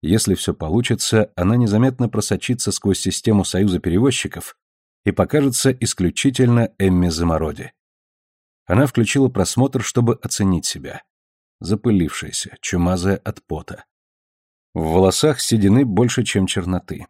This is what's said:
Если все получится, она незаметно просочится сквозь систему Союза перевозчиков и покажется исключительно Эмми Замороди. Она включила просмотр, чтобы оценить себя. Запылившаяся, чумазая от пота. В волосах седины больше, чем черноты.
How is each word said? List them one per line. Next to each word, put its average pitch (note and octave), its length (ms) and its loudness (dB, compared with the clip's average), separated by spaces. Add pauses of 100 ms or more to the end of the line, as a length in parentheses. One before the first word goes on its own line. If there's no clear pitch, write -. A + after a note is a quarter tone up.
Если F#2+ 320 0
все - 200 -4
получится, G#2+ 800 0
она G2 200 2
незаметно A#2+ 520 2
просочится G#2 640 -4
сквозь - 280 -2
систему G2+ 440 0
Союза F#2 340 0
перевозчиков - 800 -2 (480)
и G#2 80 0
покажется C3+ 580 2
исключительно A#2+ 1080 0
Эмми F2+ 300 2
Замороди. D#2+ 640 -2 (920)
Она A#2 200 2
включила C3 420 2
просмотр, B2 540 0
чтобы A#2 340 0
оценить F#2+ 500 -2
себя. - 360 -10 (580)
Запылившаяся, G2 1000 -2
чумазая F2+ 560 -2
от - 260 -12
пота. - 420 -12 (920)
В F2 80 -4
волосах F#2 580 2
седины G#2+ 440 4
больше, A2+ 380 0
чем F#2+ 240 0
черноты. F2 640 -6